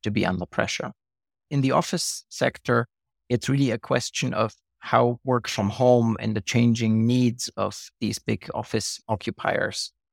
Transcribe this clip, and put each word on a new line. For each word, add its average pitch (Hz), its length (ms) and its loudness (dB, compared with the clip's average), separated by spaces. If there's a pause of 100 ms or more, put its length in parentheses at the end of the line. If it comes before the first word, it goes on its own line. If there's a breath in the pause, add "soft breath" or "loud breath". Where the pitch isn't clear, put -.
to 107 80 -2
be 101 120 0
under 90 220 -2
pressure. - 460 -4 (580)
In 139 120 0
the 131 100 0
office - 580 -2
sector, 120 580 0 (400)
it's 120 220 0
really 139 220 2
a 113 80 -2
question - 560 -2
of 110 180 0 (260)
how 120 440 2
work 123 240 0
from 101 220 -2
home 120 500 4
and 110 160 -2
the 107 60 0
changing 113 680 2
needs 123 500 0
of 101 420 -6
these 110 200 -4
big - 340 -4
office - 540 -4
occupiers - 840 -4 (220)